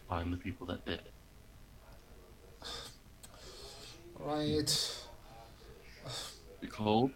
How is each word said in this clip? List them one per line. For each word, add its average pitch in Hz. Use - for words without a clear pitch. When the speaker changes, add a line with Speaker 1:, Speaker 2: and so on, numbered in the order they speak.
Speaker 1:
find 87
the 90
people 90
that -
did. 85
Speaker 2:
Right. 151
Speaker 1:
You -
cold? 110